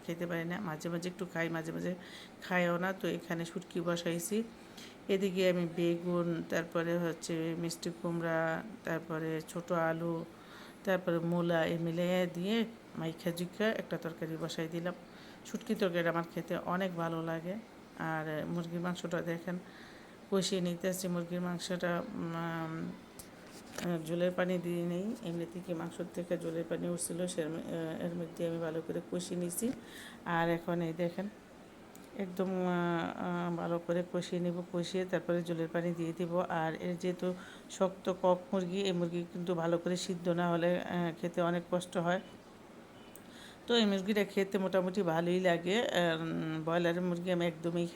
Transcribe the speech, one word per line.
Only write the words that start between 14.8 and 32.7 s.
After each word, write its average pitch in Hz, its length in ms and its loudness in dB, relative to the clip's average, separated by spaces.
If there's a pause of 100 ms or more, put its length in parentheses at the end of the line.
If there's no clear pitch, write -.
শুটকি 214 300 -2
তরকারিটা 175 340 2
আমার 165 140 2 (100)
খেতে 175 240 -2
অনেক 180 380 0
ভালো 165 280 0
লাগে। 165 320 -2 (440)
আর 156 480 -2
মুরগির 170 320 -2
মাংসটা 175 420 -2
দেখেন 170 340 -2 (760)
কষিয়ে 190 300 2
নিতেছি। 180 460 0
মুরগির 175 340 0
মাংসটা, 175 640 0 (120)
উম, 165 760 -2 (960)
আহ, 170 220 0
ঝোলের 175 240 2
পানি 180 260 2
দিয়ে 175 280 0
নেই, 180 380 -2
এমনি 170 300 -2
থেকে 180 200 -6
মাংসর 170 300 -4 (120)
থেকে 175 220 0
ঝোলের 170 320 -4
পানি 170 200 -2
উঠছিল, 175 380 -2
সে, 175 160 -2
আহ, 151 60 -2 (560)
এর 170 100 -2
মধ্যে 170 320 -2
আমি 165 120 0
ভালো 165 280 0
করে 170 140 -2 (100)
কষিয়ে 180 280 -2
নিছি। 175 320 0 (540)
আর 170 240 4
এখন 170 320 2
এই 165 160 0
দেখেন 180 320 -2 (880)
একদম, 185 300 0
আহ, 175 760 2